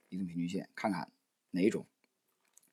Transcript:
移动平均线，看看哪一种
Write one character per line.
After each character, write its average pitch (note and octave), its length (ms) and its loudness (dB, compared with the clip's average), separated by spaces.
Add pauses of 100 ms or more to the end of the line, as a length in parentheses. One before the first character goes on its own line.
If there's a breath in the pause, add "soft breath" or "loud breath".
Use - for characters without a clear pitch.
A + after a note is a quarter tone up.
移 F#2 80 -10
动 F#2+ 80 -2
平 E2+ 120 -6
均 F2 120 0
线， F#2 260 -4
看 G#2+ 180 -2
看 F2 180 -4 (400)
哪 - 100 2
一 G2+ 80 8
种 - 160 0 (880)